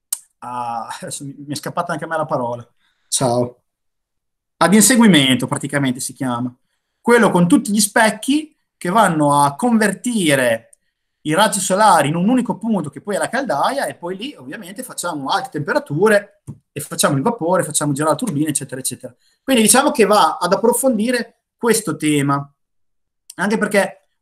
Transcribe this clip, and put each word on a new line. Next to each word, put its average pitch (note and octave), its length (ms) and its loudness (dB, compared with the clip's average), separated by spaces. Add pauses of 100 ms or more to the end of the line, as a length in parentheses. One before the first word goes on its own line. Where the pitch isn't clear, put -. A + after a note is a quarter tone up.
(380)
a, A#2+ 480 -8 (140)
adesso - 240 -12
mi, C#3 140 -14
mi C#3+ 140 -12
è C3 40 -6
scappata - 360 -6
anche D#3+ 120 -8
a D#3+ 40 -10
me E3 80 -4
la D#3 100 -2
parola. A#2+ 420 -6 (400)
Ciao. A#2+ 540 -2 (960)
Ad F3 160 4
inseguimento, F3 720 6
praticamente, C#3 540 -4
si - 120 -10
chiama. B2 420 -6 (460)
Quello A#3 300 4
con F3 160 2
tutti - 240 2
gli G#3 100 0
specchi B3 760 0 (200)
che - 120 -6
vanno D#3 540 4
a C#3+ 120 2
convertire F#3+ 1160 0 (560)
i D3+ 80 0
raggi G3+ 260 2
solari F#3 480 4
in D#3 60 -2
un F3+ 140 0
unico B3+ 280 0
punto G3 320 -2
che C#3 120 -16
poi G3+ 160 -6
è - 20 -2
la D3+ 100 -2
caldaia A3 580 -2
e C#3 100 -10
poi F3+ 200 -10
lì B3 200 -12
ovviamente F3+ 480 -14
facciamo D3+ 440 -8
alte F#3+ 220 -4
temperature G3+ 920 -2 (280)
e - 100 -14
facciamo - 360 -2
il C3+ 60 -2
vapore, E3 420 0
facciamo F3 280 -4
girare D4 200 0
la D3 40 0
turbina, D#3 320 -4
eccetera, C3 320 -6
eccetera. A#2+ 340 -12 (280)
Quindi B3 200 2
diciamo C4+ 280 4
che A#3+ 140 4
va F3+ 360 4
ad F3 120 0
approfondire A#3+ 880 -2 (140)
questo A3 400 0
tema, C#3+ 520 0 (880)
anche G#3 220 -2
perché G3+ 500 -2 (140)